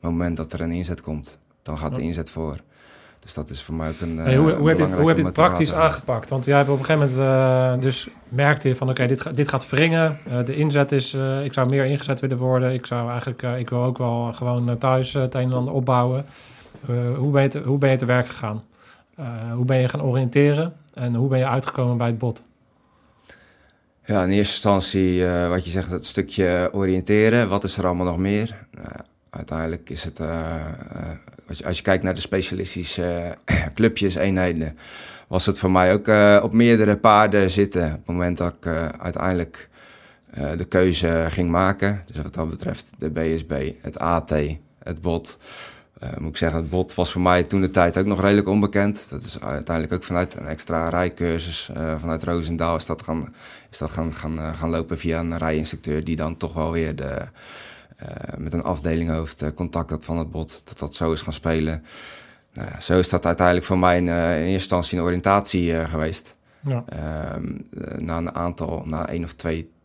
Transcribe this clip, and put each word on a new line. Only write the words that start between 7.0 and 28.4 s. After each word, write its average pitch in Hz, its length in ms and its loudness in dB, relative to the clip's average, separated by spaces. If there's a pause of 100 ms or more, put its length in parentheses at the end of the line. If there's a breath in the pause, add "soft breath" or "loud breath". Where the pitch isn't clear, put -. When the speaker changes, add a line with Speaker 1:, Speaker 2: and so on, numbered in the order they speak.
Speaker 2:
moment, 131 640 4
eh, 131 40 0
dus 127 260 -2 (220)
merkte 143 380 2
je 127 80 4
van, 131 140 0
"Oké, 127 160 2
dit 123 160 2
ga-, - 100 -8
dit 143 180 0
gaat - 200 -2
wringen. 160 480 4 (120)
Eh, 123 160 0
de 131 100 -4
inzet 147 360 2
is, 135 220 0
eh, 135 320 -2
ik 139 80 -6
zou 127 160 2
meer 135 160 4
ingezet 139 340 0
willen 131 180 -2
worden. 127 360 2
Ik 123 120 -4
zou 120 240 -4
eigenlijk, 120 340 -6
eh, 127 160 -2
ik 120 100 -6
wil 123 140 0
ook 127 140 0
wel 117 360 -2
gewoon, 120 360 -2
eh, 120 60 0
thuis, 131 400 0
eh, 139 60 0
het 127 140 -2
een 127 80 0
en 127 100 0
ander 127 200 -2
opbouwen." 127 520 2 (640 loud breath)
Eh, 120 60 0 (220)
hoe 139 140 0
ben 139 100 6
je 139 80 6
te, 143 100 -6
hoe 135 180 0
ben 139 120 4
je 131 80 4
te 127 80 -2
werk 123 220 2
gegaan? 110 360 -6 (520 soft breath)
Eh, 151 100 -12 (300)
hoe 123 100 0
ben 131 120 4
je 127 120 4
gaan 147 120 -6
oriënteren? 143 720 2 (200)
En 123 220 -2
hoe 127 140 2
ben 131 100 2
je 127 80 2
uitgekomen 123 500 0
bij 117 100 0
het 113 100 0
bod? 117 240 -4 (1600 soft breath)
Speaker 1:
Ja, 101 180 0
in 92 60 0
eerste 98 240 2
instantie, 92 720 2
eh, 87 220 0
wat 90 160 0
je 85 60 -8
zegt, 87 200 -2
het - 140 -6
stukje 90 680 0
oriënteren. 104 760 4
Wat 98 140 0
is 95 140 -4
er 95 80 0
allemaal 90 200 2
nog 87 120 0
meer? 104 540 -2